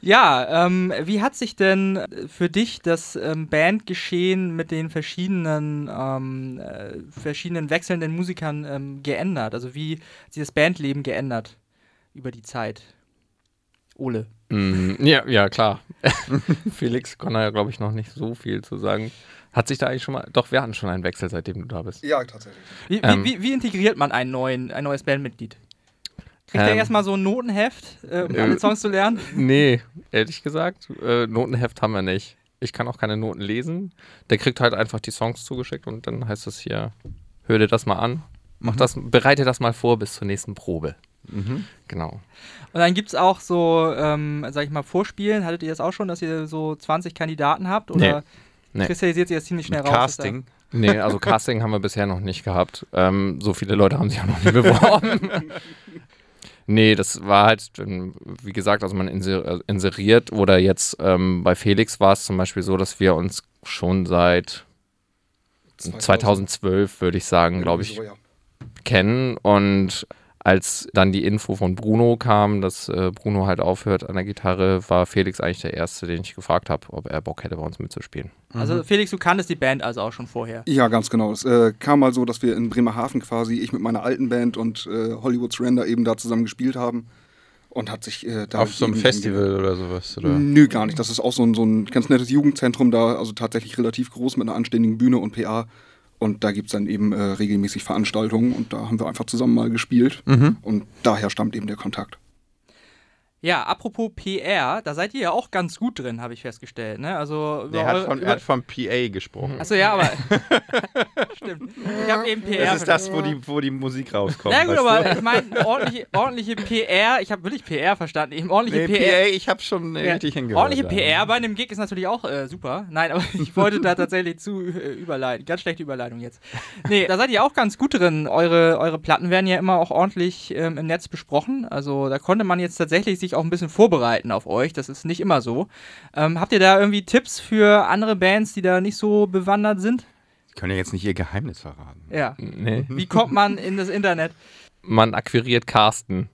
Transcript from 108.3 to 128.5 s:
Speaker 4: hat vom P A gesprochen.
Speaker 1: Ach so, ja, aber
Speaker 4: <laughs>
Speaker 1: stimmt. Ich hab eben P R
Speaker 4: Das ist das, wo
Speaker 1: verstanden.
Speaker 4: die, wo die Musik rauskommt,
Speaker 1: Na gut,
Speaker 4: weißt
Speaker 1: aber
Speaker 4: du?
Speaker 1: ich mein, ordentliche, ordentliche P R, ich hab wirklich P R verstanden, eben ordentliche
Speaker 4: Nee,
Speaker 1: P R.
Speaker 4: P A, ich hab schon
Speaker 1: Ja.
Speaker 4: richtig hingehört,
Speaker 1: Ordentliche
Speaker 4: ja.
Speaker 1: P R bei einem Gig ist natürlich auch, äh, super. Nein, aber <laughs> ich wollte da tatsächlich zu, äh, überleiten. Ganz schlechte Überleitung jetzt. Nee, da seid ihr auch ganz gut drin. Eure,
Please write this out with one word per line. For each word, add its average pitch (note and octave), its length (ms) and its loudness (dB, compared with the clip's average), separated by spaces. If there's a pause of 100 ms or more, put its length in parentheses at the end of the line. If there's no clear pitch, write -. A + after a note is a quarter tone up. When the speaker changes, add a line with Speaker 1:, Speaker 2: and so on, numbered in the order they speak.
Speaker 4:
hat A#2 80 -4
vom C3 200 -2
P B2 260 -8
A B2 220 0
gesprochen. G2 500 -8
Speaker 1:
Ach - 60 -8
so, - 80 -2
ja, G3+ 200 4
aber E3+ 180 4 (180)
Speaker 4:
<laughs> - 1040 0
Speaker 1:
stimmt. F#3 360 -12 (340)
Ich A3 80 0
hab A3 140 0
eben A3 160 -4
P G3 140 -4
R F3+ 80 2
Speaker 4:
Das F#3 160 2
ist E3 60 -6
das, F3 240 2
wo - 40 -4
Speaker 1:
verstanden. D3+ 260 -2
Speaker 4:
die, B2+ 60 -16
wo D3 120 -2
die C#3 120 -2
Musik C3 420 -8
rauskommt, A#2+ 420 -2
Speaker 1:
Na D4+ 100 4
gut, E4+ 100 0
Speaker 4:
weißt D4+ 120 4
Speaker 1:
aber A3 220 4
Speaker 4:
du? F3 80 2
Speaker 1:
ich G#3 60 -4
mein, B3 220 0 (200)
ordentliche, A3+ 480 -2
ordentliche A#3 420 -2
P G#3 280 -2
R, A3 380 4
ich - 100 -6
hab G3 120 -6
wirklich A3 220 -8
P D#3 140 -4
R F3+ 160 2
verstanden, D3+ 400 -4
eben E3 160 -4
ordentliche F#3+ 360 2
Speaker 4:
Nee, G3+ 120 2
Speaker 1:
P F3 60 4
R. F#3 200 6
Speaker 4:
P G#3 60 4
A, F#3+ 40 0
ich - 140 -6
hab - 140 0
schon E3 320 -4
Speaker 1:
Ja. D#3 180 0
Speaker 4:
richtig - 220 -4
hingehört, B2+ 260 0
Speaker 1:
Ordentliche C#4 220 2
Speaker 4:
ja. - 60 -6
Speaker 1:
P F#3+ 120 0
R D#3 240 2
bei G#3 80 0
einem A#3 220 -2
Gig A#3+ 160 -6
ist G3+ 80 -10
natürlich F#3+ 260 -4
auch, A3+ 200 -4
äh, C#3 220 -4
super. C#3+ 440 -8
Nein, D#3+ 200 0
aber F3 180 0
<laughs> - 40 -14
ich E3 240 -6
wollte G3+ 240 4
da F3+ 140 2
tatsächlich F3 440 -2
zu, G3+ 220 -8
äh, F3 320 -8
überleiten. C3 520 -6
Ganz E3 160 -6
schlechte E3+ 200 -6
Überleitung B2 380 -8
jetzt. A#2+ 220 -16 (460)
Nee, G3+ 200 4
da F#3 100 2
seid B3+ 140 2
ihr G#3+ 120 4
auch C#4+ 100 2
ganz A3 260 0
gut C#4 160 0
drin. D#3+ 320 2
Eure, E3 500 6